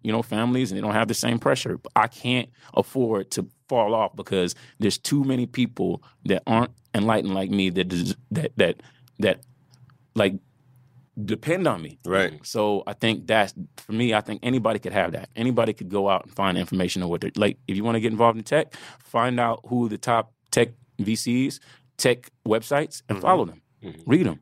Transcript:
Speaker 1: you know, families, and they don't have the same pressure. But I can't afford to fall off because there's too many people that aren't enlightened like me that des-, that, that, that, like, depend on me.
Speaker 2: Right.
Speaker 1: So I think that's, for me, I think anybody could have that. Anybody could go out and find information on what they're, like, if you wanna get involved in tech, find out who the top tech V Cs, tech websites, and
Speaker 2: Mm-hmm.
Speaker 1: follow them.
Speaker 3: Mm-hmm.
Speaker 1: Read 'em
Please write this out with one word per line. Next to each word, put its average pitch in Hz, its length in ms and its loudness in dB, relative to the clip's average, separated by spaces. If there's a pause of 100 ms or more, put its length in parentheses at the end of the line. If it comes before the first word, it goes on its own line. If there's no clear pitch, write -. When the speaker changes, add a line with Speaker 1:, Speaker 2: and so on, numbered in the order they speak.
Speaker 1:
you 110 80 -4
know, 113 120 0
families, 120 480 0
and 95 80 -4
they 104 40 -4
don't 107 120 -2
have 110 140 4
the 117 60 -4
same 120 240 0
pressure. 135 380 0
But - 180 -16
I 110 140 6
can't 123 400 -4 (260)
afford 110 580 0
to 110 140 -4 (220)
fall 113 260 2
off 110 200 0
because 90 400 -2 (240)
there's 104 200 0
too 143 260 0
many 123 220 0
people 120 560 -2 (240)
that 92 200 2
aren't 113 260 2 (220)
enlightened 104 380 0
like 95 180 -2
me 98 200 2
that 92 180 0
des-, 90 260 -2 (160)
that, 147 260 -4
that, 90 260 2 (380)
that, 104 200 0 (760)
like, 98 200 2 (920)
depend 156 420 -2
on 101 140 0
me. 76 240 -14
Speaker 2:
Right. 87 400 0
Speaker 1:
So 104 420 0
I 101 60 -8
think - 340 -2
that's, 110 280 2 (240)
for - 140 -12
me, 113 200 0
I 107 80 4
think 107 220 -10
anybody 110 360 0
could 92 140 -8
have 87 200 0
that. - 220 -10
Anybody 117 380 0
could 98 160 -10
go 98 220 0
out 92 160 0
and - 80 -20
find 95 240 0
information 90 440 -2
on 87 60 -4
what 85 140 -4
they're, - 140 -4
like, 104 200 0 (100)
if 98 80 -4
you 101 100 -4
wanna 117 160 0
get 110 120 -2
involved 113 240 4
in 110 80 -10
tech, - 300 0 (240)
find 120 420 -2
out 117 260 0
who 120 220 0
the 104 80 -4
top 117 380 -2 (160)
tech 117 220 2 (260)
V 110 180 -2
Cs, 127 440 -2 (360)
tech 123 340 0 (160)
websites, 117 640 0
and 101 80 -2
Speaker 2:
Mm-hmm. - 100 -4
Speaker 1:
follow 165 200 4
them. 85 160 -14 (200)
Speaker 3:
Mm-hmm. - 280 -10
Speaker 1:
Read 160 160 6
'em - 160 -2